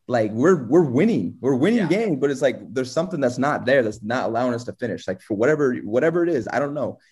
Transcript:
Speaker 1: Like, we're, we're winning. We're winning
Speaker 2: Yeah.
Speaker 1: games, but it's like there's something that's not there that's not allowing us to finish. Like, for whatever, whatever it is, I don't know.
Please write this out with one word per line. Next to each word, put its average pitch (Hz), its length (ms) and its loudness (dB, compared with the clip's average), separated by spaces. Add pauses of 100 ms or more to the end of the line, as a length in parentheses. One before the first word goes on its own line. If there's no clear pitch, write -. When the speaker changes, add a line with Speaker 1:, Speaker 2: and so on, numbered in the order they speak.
Speaker 1:
Like, 113 220 0
we're, 139 360 2
we're 151 220 4
winning. 135 500 0
We're 131 160 0
winning 202 240 2
Speaker 2:
Yeah. 180 80 0
Speaker 1:
games, 190 320 0
but 143 120 2
it's 135 100 -6
like 104 320 -2
there's 127 180 -4
something 175 280 -2
that's 120 180 0
not 127 280 0
there 131 180 4
that's 110 180 -6
not 107 240 -2
allowing 120 280 -2
us 117 100 -8
to 98 100 -10
finish. 107 340 -8
Like, 92 140 -6
for - 140 -6
whatever, 131 420 2
whatever 156 460 0
it 170 60 0
is, 131 220 -2
I - 80 -2
don't 143 140 -2
know. 117 240 -4 (140)